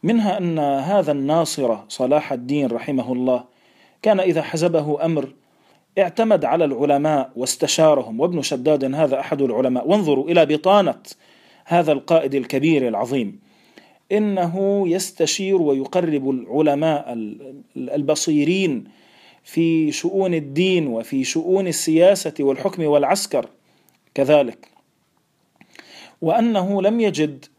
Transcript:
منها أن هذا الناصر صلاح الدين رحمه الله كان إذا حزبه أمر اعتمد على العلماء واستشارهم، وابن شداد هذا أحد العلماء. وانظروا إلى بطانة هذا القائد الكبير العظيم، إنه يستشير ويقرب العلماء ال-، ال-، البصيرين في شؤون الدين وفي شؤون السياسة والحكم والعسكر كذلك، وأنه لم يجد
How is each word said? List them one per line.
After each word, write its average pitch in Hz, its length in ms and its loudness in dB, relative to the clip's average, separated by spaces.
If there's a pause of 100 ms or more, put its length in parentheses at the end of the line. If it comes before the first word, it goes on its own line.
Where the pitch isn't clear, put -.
منها 208 340 0
أن 170 220 -4
هذا 147 520 0
الناصر 143 640 0 (120)
صلاح 151 440 -2
الدين 131 340 -2
رحمه 127 460 -4
الله 127 300 -2 (580)
كان 208 180 2
إذا 170 220 2
حزبه 156 640 -2
أمر 151 280 -2 (680)
اعتمد 196 460 2
على 160 200 2
العلماء 143 720 0
واستشارهم، 127 840 2
وابن 170 220 0
شداد 135 540 0
هذا 139 240 0
أحد 139 220 -4
العلماء. 127 460 0
وانظروا 156 420 2
إلى 170 160 6
بطانة 156 560 2 (640)
هذا 165 260 2
القائد 143 440 2
الكبير 139 520 0
العظيم، 113 520 -4 (720)
إنه 196 760 0
يستشير 185 760 -2
ويقرب 143 680 0
العلماء 143 840 0
ال-، 117 480 -12 (160)
ال-، 127 120 -10
البصيرين 147 960 0 (600)
في 160 480 0
شؤون 185 420 -2
الدين 160 540 0
وفي 120 360 -4
شؤون 180 440 0
السياسة 165 720 2
والحكم 143 440 -2
والعسكر 151 640 0 (680)
كذلك، 139 540 2 (1500)
وأنه 202 600 0
لم 214 180 0
يجد 151 460 -2 (140)